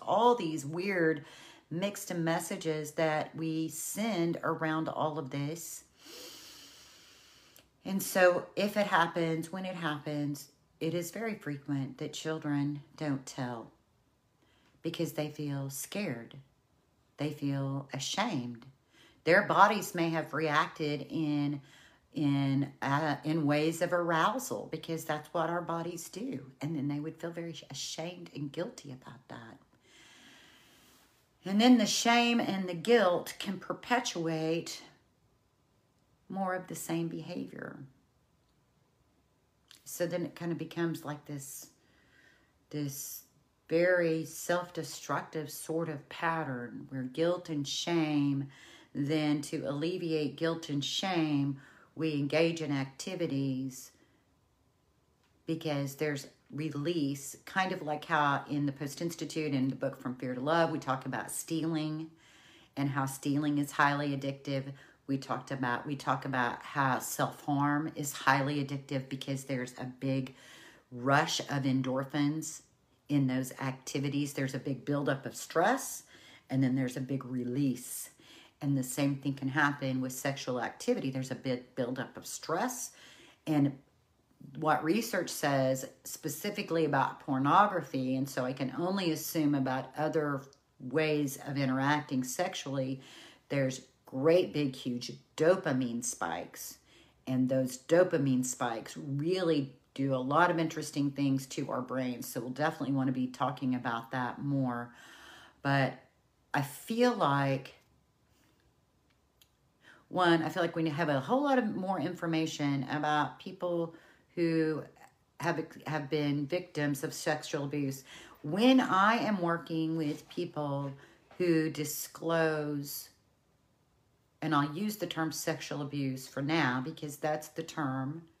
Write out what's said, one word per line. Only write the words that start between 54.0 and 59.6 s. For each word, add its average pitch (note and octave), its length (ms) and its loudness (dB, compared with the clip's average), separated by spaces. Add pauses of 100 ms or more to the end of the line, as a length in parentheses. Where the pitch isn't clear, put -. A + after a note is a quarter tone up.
because D3 500 -2
there's D3+ 320 -2 (240)
release, C#3+ 840 -2 (100)
kind F#3 260 -2
of F3+ 100 -6
like D3+ 220 -4
how D3 440 2
in C#3+ 180 0
the C#3 60 0
Post C#3 280 -8
Institute D#3+ 520 -4
and C3+ 180 2